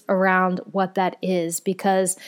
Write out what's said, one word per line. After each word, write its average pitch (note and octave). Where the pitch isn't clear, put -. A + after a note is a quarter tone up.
around F#3
what F#3
that F#3
is, F3
because F#3+